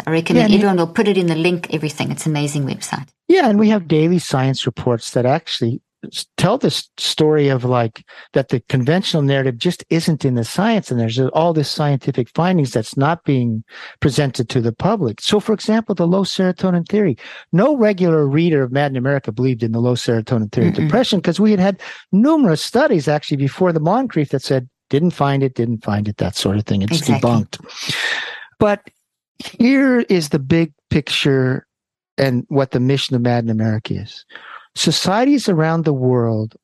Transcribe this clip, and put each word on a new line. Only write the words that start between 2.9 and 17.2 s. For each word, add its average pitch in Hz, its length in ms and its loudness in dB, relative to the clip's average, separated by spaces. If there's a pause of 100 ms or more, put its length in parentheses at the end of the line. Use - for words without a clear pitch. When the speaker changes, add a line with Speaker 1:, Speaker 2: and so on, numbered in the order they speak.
Speaker 2:
Yeah, 339 200 4
and 202 100 4
we 214 120 6
have 196 180 0
daily 160 300 4
science 135 480 -2
reports - 460 -4
that 123 120 0
actually 127 560 -2 (240)
s-, - 220 -12 (100)
tell 220 220 2
this - 400 -4
story 151 500 2
of, 127 160 0
like, 120 400 -2 (300)
that 135 160 0
the 127 180 0
conventional 151 540 0
narrative 135 340 0
just 175 320 -4
isn't 160 360 -2
in 127 100 0
the 117 100 0
science, - 460 -2
and 123 100 -2
there's 113 180 -2
all 156 360 0
this 151 160 -2
scientific 143 640 -2
findings 165 380 0
that's 113 220 -4
not 151 300 -2
being 120 400 -2 (360)
presented 139 500 -2
to 127 100 0
the 113 120 -2
public. 175 500 -2
So, 208 180 0
for 214 140 -2
example, 214 400 -2
the 170 120 0
low 185 180 0
serotonin 180 600 -2
theory. 196 300 0 (360)